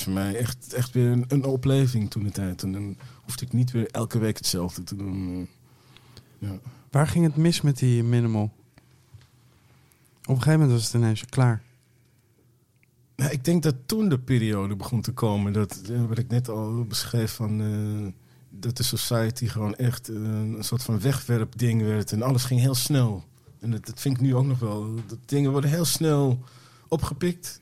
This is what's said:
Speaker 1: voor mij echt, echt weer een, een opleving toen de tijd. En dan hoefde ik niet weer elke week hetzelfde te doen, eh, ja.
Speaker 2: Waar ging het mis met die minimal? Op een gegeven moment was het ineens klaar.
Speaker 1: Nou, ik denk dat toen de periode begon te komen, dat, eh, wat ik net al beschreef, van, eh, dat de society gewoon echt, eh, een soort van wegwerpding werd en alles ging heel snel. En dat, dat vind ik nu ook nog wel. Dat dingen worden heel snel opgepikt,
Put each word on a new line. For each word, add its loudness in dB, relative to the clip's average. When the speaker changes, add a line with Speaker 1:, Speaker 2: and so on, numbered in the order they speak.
Speaker 1:
voor -2
mij 0
echt, -6
echt -2
weer 4
een, 2
een 2
opleving 2
toen -4
de -2
tijd. -4
En -2
dan -6
hoefde -10
ik -4
niet 2
weer 0
elke -2
week 0
hetzelfde -4
te -10
doen, -6
eh, -8
ja. -8
Speaker 2:
Waar 2
ging 4
het 2
mis 2
met 2
die 4
minimal? 2
Op -2
een 2
gegeven 2
moment 6
was 4
het -4
ineens 0
klaar. 2
Speaker 1:
Nou, 0
ik -4
denk 4
dat 2
toen 0
de 4
periode 0
begon -2
te -4
komen, 0
dat, -2
eh, 0
wat -2
ik -2
net 0
al -4
beschreef, -2
van, -2
eh, -2
dat -6
de -2
society 0
gewoon -4
echt, -2
eh, -8
een -4
soort -4
van -2
wegwerpding 0
werd 0
en 0
alles 2
ging 2
heel 4
snel. 2
En -2
dat, -4
dat -14
vind -2
ik -4
nu 4
ook 4
nog 0
wel. -4
Dat -14
dingen 2
worden 2
heel 0
snel 2
opgepikt, -4